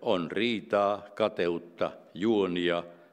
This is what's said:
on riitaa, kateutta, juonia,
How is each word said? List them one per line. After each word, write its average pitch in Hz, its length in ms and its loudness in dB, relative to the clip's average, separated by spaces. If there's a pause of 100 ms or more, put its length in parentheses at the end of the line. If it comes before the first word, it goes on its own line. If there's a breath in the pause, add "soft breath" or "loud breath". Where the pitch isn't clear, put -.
on 90 300 0
riitaa, 101 840 0
kateutta, 87 760 -2 (240)
juonia, 90 680 2 (280 loud breath)